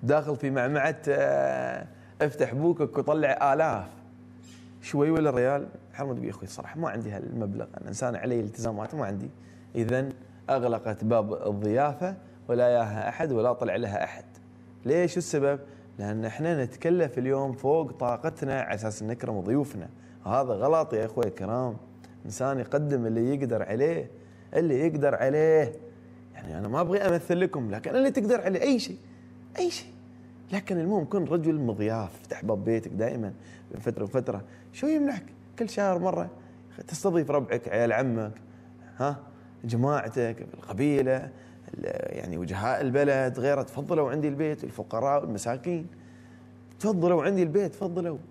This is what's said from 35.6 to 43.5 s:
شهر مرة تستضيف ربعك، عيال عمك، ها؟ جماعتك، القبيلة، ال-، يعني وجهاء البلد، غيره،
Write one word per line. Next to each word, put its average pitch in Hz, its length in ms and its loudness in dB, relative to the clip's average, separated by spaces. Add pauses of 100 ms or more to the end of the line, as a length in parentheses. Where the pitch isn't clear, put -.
شهر 196 300 2
مرة 175 320 -2 (580)
تستضيف 165 420 2
ربعك، 123 380 0
عيال 117 240 2
عمك، 113 400 0 (680)
ها؟ 139 180 0 (480)
جماعتك، 117 880 0
القبيلة، 131 640 2
ال-، - 1000 -8
يعني 82 220 -6
وجهاء 95 420 -2
البلد، 135 580 2
غيره، 135 240 2